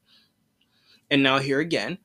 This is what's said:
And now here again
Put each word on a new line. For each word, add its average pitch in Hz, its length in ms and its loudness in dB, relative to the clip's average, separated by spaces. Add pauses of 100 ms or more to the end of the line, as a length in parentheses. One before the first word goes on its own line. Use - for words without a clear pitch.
(1080)
And 139 140 4
now 135 160 2
here 139 200 -2
again 156 460 -4